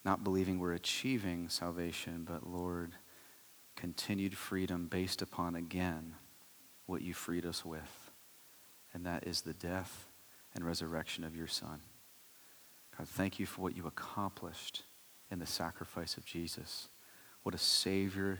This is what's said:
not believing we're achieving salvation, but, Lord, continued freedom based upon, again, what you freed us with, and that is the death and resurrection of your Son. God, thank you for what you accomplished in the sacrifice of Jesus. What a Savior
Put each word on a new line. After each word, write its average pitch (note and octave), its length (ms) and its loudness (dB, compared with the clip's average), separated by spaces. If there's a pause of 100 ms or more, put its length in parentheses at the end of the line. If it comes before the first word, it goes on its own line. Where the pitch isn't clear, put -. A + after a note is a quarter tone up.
not G2 200 4
believing F#2+ 360 6
we're F2+ 140 2
achieving F2 760 2
salvation, E2+ 760 0
but, E2 220 -4
Lord, F2 460 0 (840)
continued G2 640 0
freedom F#2 480 2
based F2+ 380 2
upon, F2 320 0
again, E2+ 640 0 (680)
what F#2 160 -2
you E2+ 140 -2
freed F2 320 0
us E2 180 -2
with, D#2 460 -8 (840)
and F2 140 -2
that E2+ 180 0
is - 160 0
the D#2+ 140 -4
death F#2 500 -4 (480)
and E2+ 100 -2
resurrection E2 600 0
of D#2+ 120 -4
your E2 120 -4
Son. D#2 340 -4 (1160)
God, D#2+ 120 -6
thank F#2+ 300 2
you G2 60 2
for - 160 -6
what F#2 140 2
you F2 120 -4
accomplished - 960 -4 (460)
in F#2 100 -2
the E2 60 -4
sacrifice - 680 -2
of - 100 -12
Jesus. - 600 -4 (560)
What F#2+ 100 0
a F2 40 -2
Savior F#2+ 840 4